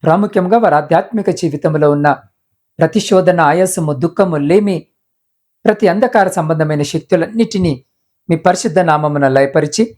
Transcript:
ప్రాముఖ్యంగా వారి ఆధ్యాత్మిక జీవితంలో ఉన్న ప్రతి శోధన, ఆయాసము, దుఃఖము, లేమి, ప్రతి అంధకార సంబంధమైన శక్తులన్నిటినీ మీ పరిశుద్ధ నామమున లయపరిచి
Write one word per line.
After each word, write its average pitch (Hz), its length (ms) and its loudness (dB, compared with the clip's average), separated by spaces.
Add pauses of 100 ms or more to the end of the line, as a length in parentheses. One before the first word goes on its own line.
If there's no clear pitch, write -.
ప్రాముఖ్యంగా 190 600 0
వారి 151 160 4
ఆధ్యాత్మిక 175 500 -2 (100)
జీవితంలో 151 560 0
ఉన్న 147 120 0 (680)
ప్రతి 160 300 0
శోధన, 180 320 2 (100)
ఆయాసము, 170 420 0 (100)
దుఃఖము, 165 360 -2 (120)
లేమి, 196 260 2 (880)
ప్రతి 208 280 0
అంధకార 214 360 2 (100)
సంబంధమైన 156 440 -2 (100)
శక్తులన్నిటినీ 180 800 -2 (560)
మీ 165 80 0 (100)
పరిశుద్ధ 180 320 0 (120)
నామమున 147 360 0 (100)
లయపరిచి 147 480 0 (140)